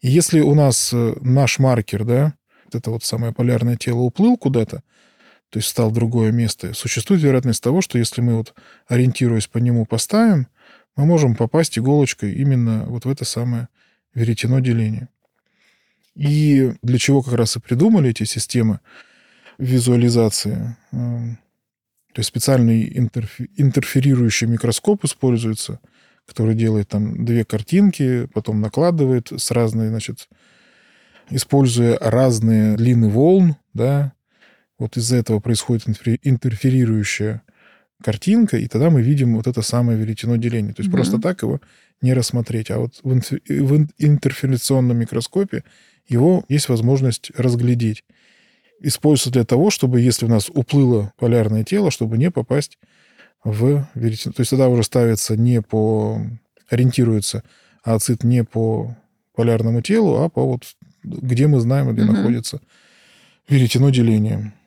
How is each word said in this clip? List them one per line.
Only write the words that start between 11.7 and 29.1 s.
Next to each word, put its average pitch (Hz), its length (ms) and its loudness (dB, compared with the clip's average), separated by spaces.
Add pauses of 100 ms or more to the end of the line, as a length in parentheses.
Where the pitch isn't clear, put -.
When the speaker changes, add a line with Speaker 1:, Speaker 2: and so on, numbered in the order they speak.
Speaker 1:
иголочкой 131 560 0
именно 120 520 0
вот 120 180 -8
в 127 40 -4
это 131 160 -6
самое 120 440 -6 (460)
веретено 120 440 0
деления. 117 500 -2 (1040)
И 147 680 2
для 123 160 0
чего 139 240 2
как 127 140 -4
раз 117 220 0
и - 20 -8
придумали 156 520 2
эти 113 120 -4
системы 110 560 -2 (800)
визуализации. 120 1160 0 (160)
Эм, 120 480 -8 (760)
то - 80 -12
есть - 80 -4
специальный 113 580 2 (100)
интерфе-, 120 600 -6
интерферирующий 127 920 0
микроскоп 120 580 -2
используется, 113 760 -4 (480)
который 113 280 0
делает 110 340 0
там 107 360 -4
две 117 200 0
картинки, 127 880 0
потом - 280 -4
накладывает 131 720 0